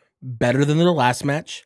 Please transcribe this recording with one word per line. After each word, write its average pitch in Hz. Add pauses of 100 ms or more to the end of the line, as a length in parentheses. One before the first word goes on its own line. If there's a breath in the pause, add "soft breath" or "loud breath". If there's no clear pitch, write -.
(220)
better 127
than 151
their 175
last 123
match. 147